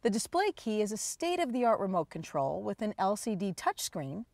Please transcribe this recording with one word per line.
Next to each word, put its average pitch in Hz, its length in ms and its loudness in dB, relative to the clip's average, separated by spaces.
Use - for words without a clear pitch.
The 240 80 4
display 339 420 2
key 214 280 -2
is 208 120 2
a 214 40 -4
state-of-the-art 254 840 2
remote 185 280 0
control 156 540 -2
with 208 200 -4
an 208 160 -2
L 196 180 2
C 220 180 -2
D 190 180 -2
touchscreen 170 800 -4